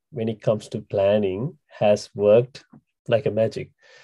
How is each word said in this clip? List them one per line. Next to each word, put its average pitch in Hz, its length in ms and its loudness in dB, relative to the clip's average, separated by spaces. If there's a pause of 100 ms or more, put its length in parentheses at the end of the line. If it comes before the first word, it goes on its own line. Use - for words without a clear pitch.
(120)
when 113 180 -6
it 110 120 -8
comes 107 280 -2
to 117 120 -8
planning 101 760 -2 (100)
has 107 480 0
worked 104 480 2 (440)
like 113 180 0
a 107 60 -2
magic. 107 400 -4 (320)